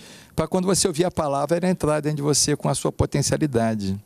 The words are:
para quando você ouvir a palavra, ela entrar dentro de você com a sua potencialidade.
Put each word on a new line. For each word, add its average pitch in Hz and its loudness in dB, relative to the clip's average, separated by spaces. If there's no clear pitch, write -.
para 160 -2
quando 185 0
você 190 0
ouvir 170 0
a 175 2
palavra, 147 0
ela 180 0
entrar 151 0
dentro 151 -2
de 143 -6
você 147 2
com - -6
a 143 2
sua 147 -2
potencialidade. 113 0